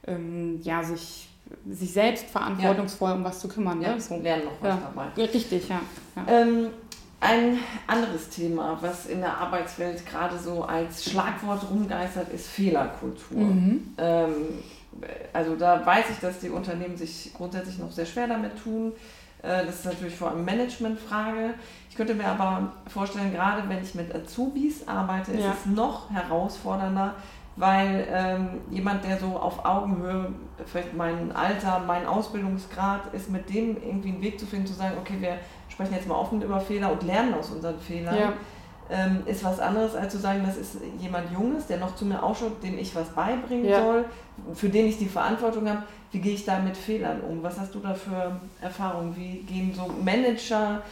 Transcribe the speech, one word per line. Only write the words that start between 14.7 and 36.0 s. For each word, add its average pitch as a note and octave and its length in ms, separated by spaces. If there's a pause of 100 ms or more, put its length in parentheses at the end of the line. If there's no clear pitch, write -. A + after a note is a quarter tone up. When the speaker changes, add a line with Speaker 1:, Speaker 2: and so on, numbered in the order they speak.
Speaker 2:
also D#3+ 240
da F3 280
weiß G#3+ 280
ich, - 80
dass F3+ 180
die F3+ 120
Unternehmen F3+ 460
sich - 400
grundsätzlich F#3 420
noch E3+ 120
sehr E3 160
schwer A#3+ 220
damit G#3+ 340
tun. A3 300 (500)
Äh, F3+ 240
das F3 140
ist - 40
natürlich F3 320
vor E3+ 140
allem E3+ 140
Managementfrage. A3 1120 (360)
Ich - 60
könnte A3+ 180
mir G#3 120
aber F#3+ 460 (160)
vorstellen, G3 440
gerade G3 360
wenn F#3 140
ich - 120
mit E3+ 200
Azubis C4+ 760
arbeite, F#3+ 440
ist G#3+ 120
Speaker 1:
Ja. G3 80
Speaker 2:
es G3+ 180
noch A3 400
herausfordernder, F#3+ 1040 (420)
weil, G3 540
ähm, F#3 380 (220)
jemand, F#3+ 340
der F#3+ 140
so F#3+ 80 (100)
auf - 280
Augenhöhe, F#3 640 (400)
vielleicht F3 300
mein E3+ 360
Alter, F#3+ 540
mein F3 200
Ausbildungsgrad G3 1080
ist, F#3+ 160
mit F#3+ 180
dem A3 320
irgendwie G3 280
einen F#3 140
Weg G#3 180
zu G#3 60
finden, G3 200
zu F#3+ 80
sagen, F#3+ 260
okay, G3 200
wir F3+ 160 (320)
sprechen F#3+ 260
jetzt F#3+ 140